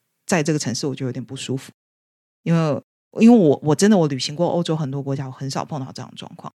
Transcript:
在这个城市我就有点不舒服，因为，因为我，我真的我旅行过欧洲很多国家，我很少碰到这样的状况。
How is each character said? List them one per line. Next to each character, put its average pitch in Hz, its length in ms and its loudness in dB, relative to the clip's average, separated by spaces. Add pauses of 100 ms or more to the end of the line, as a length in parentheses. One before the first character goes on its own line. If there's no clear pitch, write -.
(260)
在 170 160 0
这 156 100 0
个 151 60 0
城 120 160 -6
市 - 120 -8
我 131 80 -6
就 131 120 -8
有 120 60 -6
点 127 120 -10
不 135 100 -16
舒 131 220 -6
服， - 160 -12 (720)
因 165 120 0
为， 160 280 0 (360)
因 226 140 8
为 240 60 8
我， 151 240 4
我 151 120 2
真 202 160 4
的 214 60 6
我 165 100 4
旅 139 120 -2
行 147 180 -8
过 170 100 0
欧 170 160 0
洲 165 140 -2
很 151 140 -4
多 139 120 -6
国 135 140 -4
家， 131 100 -8
我 131 40 -12
很 139 200 -10
少 156 140 -6
碰 143 160 -8
到 135 100 -10
这 - 120 -14
样 - 80 -16
的 - 40 -20
状 - 220 -18
况。 - 240 -16